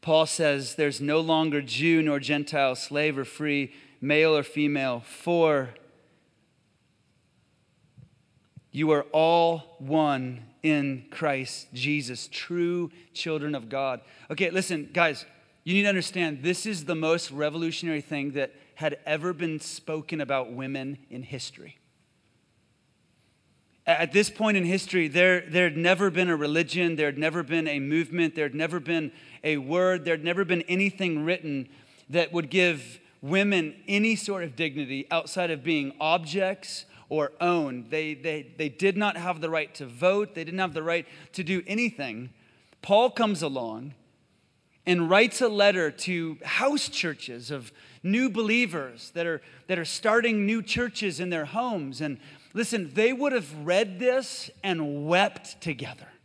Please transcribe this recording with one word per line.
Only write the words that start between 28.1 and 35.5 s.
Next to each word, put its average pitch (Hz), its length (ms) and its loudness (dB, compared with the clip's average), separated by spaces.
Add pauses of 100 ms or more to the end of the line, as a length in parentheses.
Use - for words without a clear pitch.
there 156 100 0
had 127 80 -4
never 160 260 -2
been 156 320 -4 (320)
a 151 140 0
word, 175 480 0
there 165 100 2
had 151 80 -8
never 175 200 0
been 175 200 0
anything 185 600 -2
written 156 460 -4 (400)
that 165 240 0
would 165 160 -2
give 160 500 0 (220)
women 175 540 2 (120)
any 208 280 2
sort 190 280 -4
of 143 120 -10
dignity 139 560 -4
outside 170 400 -2